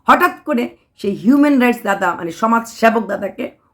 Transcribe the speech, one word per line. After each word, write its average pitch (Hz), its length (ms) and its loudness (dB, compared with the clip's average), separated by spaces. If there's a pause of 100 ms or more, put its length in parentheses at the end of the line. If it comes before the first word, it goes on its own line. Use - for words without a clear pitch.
হঠাৎ 294 240 4 (120)
করে 254 320 -4 (200)
সেই 202 140 -6
হিউম্যান 269 500 2
রাইটস 247 220 2
দাদা, 190 320 -2
মানে 175 160 -10
সমাজসেবক 226 760 0
দাদাকে 196 440 -8 (240)